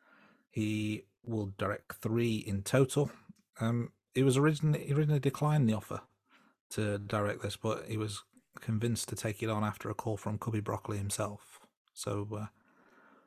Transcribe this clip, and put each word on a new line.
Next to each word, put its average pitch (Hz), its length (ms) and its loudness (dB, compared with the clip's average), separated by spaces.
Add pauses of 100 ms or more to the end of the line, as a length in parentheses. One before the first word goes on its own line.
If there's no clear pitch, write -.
(500)
He 107 540 -2 (180)
will 104 360 -4
direct - 380 -4
three 113 400 0
in 101 260 -4
total. 135 480 4 (500)
Um, 117 320 0 (220)
he 127 80 4
was 131 160 6
originally, 151 480 4
he 139 80 0
originally 147 260 4
declined 147 480 4
the 110 60 4
offer - 260 -6 (720)
to 104 260 0
direct 104 460 -2
this, 101 140 -6
but 110 320 -2
he 110 100 -4
was 104 260 -4 (340)
convinced 113 520 -2
to 110 60 -6
take 107 260 -4
it 110 80 0
on 107 120 0
after 107 280 -4
a 104 40 -4
call 110 220 -4
from 107 220 -4
Cubby 110 220 -2
Broccoli 104 360 -4
himself. 101 640 -6 (320)
So, 104 420 -4
uh, 104 120 -6 (800)